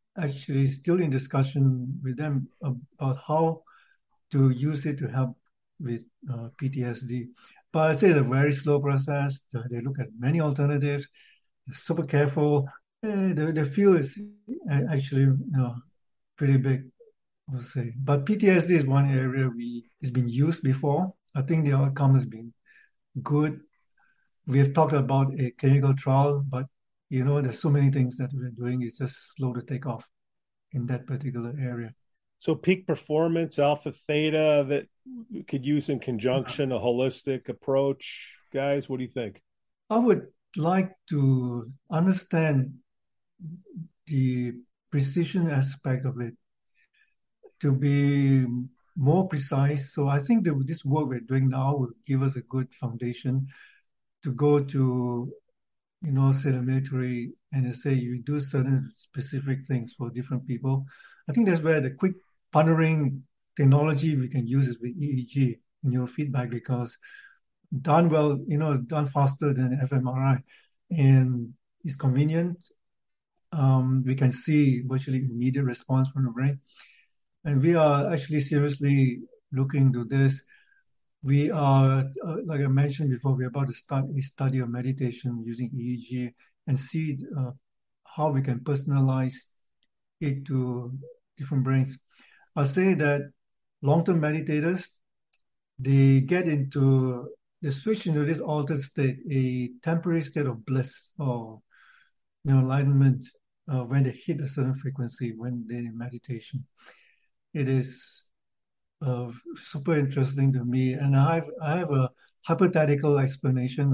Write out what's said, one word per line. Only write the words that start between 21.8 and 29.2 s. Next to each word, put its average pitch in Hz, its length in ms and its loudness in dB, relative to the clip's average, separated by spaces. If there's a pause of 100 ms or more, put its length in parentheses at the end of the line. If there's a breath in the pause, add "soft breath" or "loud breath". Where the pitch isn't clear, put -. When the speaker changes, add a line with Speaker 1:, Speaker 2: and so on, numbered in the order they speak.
Speaker 1:
has 131 100 4
been 110 300 -12 (680 soft breath)
good. 147 380 -2 (840)
We 131 140 2
have 139 120 4
talked 151 220 4
about 135 440 0
a 123 120 -2
clinical 135 440 2
trial, 139 540 2
but, 131 160 -4 (460)
you 127 120 0
know, 143 200 2
there's 127 180 -4
so 165 80 -2
many 143 220 4
things 127 260 0
that 131 160 -6
we're 131 160 -6
doing. 123 320 -6
It's 117 160 -6
just - 400 -10